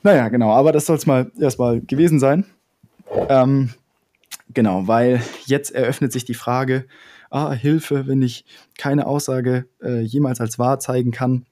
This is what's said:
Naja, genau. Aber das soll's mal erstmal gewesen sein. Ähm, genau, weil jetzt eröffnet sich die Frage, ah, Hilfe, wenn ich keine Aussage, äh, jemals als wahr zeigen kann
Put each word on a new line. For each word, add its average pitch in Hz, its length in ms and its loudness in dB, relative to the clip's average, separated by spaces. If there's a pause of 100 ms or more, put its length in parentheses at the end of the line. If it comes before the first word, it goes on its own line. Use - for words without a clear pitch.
Naja, 147 260 6
genau. 117 220 2
Aber 139 200 6
das 151 140 0
soll's 156 200 0
mal 127 340 2
erstmal 123 420 0
gewesen 156 380 2
sein. 143 260 2 (840)
Ähm, 135 400 2 (840)
genau, 98 340 0
weil 120 340 2 (240)
jetzt 143 260 -4
eröffnet 131 400 -2
sich 127 140 -8
die 120 80 -8
Frage, 131 520 -4 (440)
ah, 143 240 -4
Hilfe, 139 540 -2
wenn 135 140 0
ich 120 240 -4 (320)
keine 143 300 -2
Aussage, 127 580 -2 (160)
äh, 120 200 -4
jemals 127 400 -2
als 120 180 -6
wahr 131 200 0
zeigen 127 320 -2
kann 127 400 -4